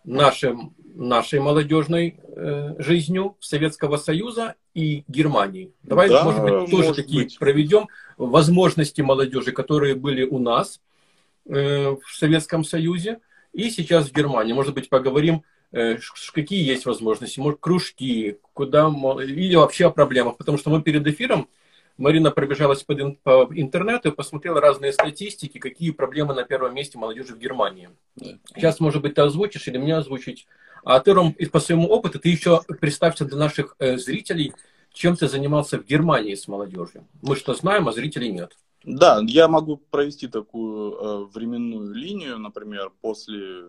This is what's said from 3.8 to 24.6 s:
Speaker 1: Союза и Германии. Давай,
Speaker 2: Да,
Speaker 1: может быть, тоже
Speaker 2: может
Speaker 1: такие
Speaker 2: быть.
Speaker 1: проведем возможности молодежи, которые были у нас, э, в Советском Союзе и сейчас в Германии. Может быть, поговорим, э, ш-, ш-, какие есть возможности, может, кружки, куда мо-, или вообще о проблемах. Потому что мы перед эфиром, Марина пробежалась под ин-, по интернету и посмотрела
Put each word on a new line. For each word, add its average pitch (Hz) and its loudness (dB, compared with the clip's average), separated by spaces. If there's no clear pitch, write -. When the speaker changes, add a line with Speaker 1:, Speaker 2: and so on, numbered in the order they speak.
Speaker 1:
Союза 208 -6
и 151 -4
Германии. 101 0
Давай, 185 6
Speaker 2:
Да, 131 8
Speaker 1:
может - 2
быть, - 2
тоже 175 4
Speaker 2:
может 151 0
Speaker 1:
такие 139 -2
Speaker 2:
быть. - -8
Speaker 1:
проведем 151 4
возможности 156 4
молодежи, 131 0
которые 139 0
были 131 -2
у 131 -2
нас, 120 -2
э, 143 -2
в - -16
Советском 156 0
Союзе 175 -4
и 214 -4
сейчас 160 2
в - -14
Германии. 123 0
Может 139 0
быть, 135 -8
поговорим, 143 2
э, 117 -2
ш-, - -18
ш-, - -16
какие 170 -2
есть 131 -2
возможности, 110 -4
может, 147 -2
кружки, 123 -2
куда 147 2
мо-, 135 -2
или 165 -2
вообще 170 6
о - 4
проблемах. 127 2
Потому 147 -2
что 151 -4
мы 156 2
перед 151 0
эфиром, 202 -2
Марина 156 4
пробежалась 139 0
под 143 -4
ин-, 139 -6
по 131 6
интернету 175 -2
и - 2
посмотрела 147 -4